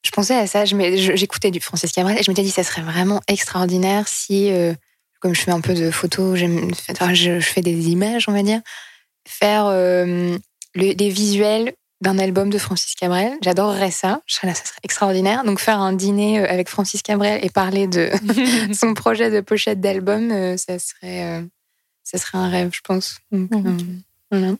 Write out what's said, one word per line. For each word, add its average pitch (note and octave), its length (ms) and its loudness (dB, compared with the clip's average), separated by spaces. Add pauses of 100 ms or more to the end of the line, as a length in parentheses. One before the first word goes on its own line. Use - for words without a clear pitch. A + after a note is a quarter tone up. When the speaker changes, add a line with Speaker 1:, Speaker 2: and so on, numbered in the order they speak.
Speaker 1:
Je - 60 -2
pensais G#3 260 0
à G#3+ 100 2
ça, G#3 180 0
je G3 120 0
m'é-, F#3 200 2
je, F#3+ 200 2
j'écoutais G3 340 0
du F3 100 -4
Francis - 320 -4
Cabrel F#3+ 260 0
et - 40 0
je G3 80 2
m'étais F#3+ 120 2
dit, G3 80 0
ça F#3 120 -2
serait E3+ 200 -6
vraiment F3+ 460 0
extraordinaire F#3+ 800 0
si, G3 440 0
euh, E3+ 200 2 (480)
comme F3+ 140 0
je - 60 0
fais F#3 100 -2
un E3+ 100 2
peu F3+ 140 0
de E3 160 2
photos, F#3 480 0
j'aime, F3 320 0 (200)
enfin, F3+ 240 0
je, F3+ 260 2
je D#3+ 60 0
fais - 160 0
des E3 280 0
images, A3 380 0
on G#3 40 0
va G3+ 100 2
dire, G#3+ 180 2 (680)
faire, G#3 400 2
euh, F3+ 680 2 (380)
le, F#3+ 200 2
des G3+ 160 2
visuels G#3 600 2 (280)
d'un F#3+ 180 2
album F#3+ 300 2
de G3+ 100 0
Francis - 360 -4
Cabrel. F#3 380 0 (100)
J'adorerais F#3+ 480 0
ça. G3+ 360 -2
Je - 100 -4
serais G3 100 -4
là, F3 80 -2
ça - 100 -8
serait - 200 -12
extraordinaire. G3 580 0
Donc, G3+ 160 0
faire G#3+ 220 2
un F#3+ 120 2
dîner, G3+ 480 2
euh, F#3+ 80 2
avec F3+ 200 0
Francis G3+ 340 -4
Cabrel G#3 420 0
et F3+ 60 0
parler G3 380 2
de F3 200 2 (280)
<laughs> B3+ 140 2
Speaker 2:
<laughs> A3 220 0
Speaker 1:
son A3+ 220 0
projet A3+ 380 0
de G#3 80 2
pochette G#3 400 -2
d'album, G3+ 500 0
euh, F#3 260 -2
ça F3+ 220 -6
serait, F3+ 460 -10
euh, E3+ 180 -6 (640)
ça - 140 -6
serait - 200 -6
un F#3 100 0
rêve, F3+ 240 0
je - 120 -10
pense. - 340 -2 (140)
Donc, F#3+ 180 0
Speaker 3:
Mhm. G#3 160 2
Speaker 1:
euh, F3 160 0 (480)
voilà. F#3+ 300 2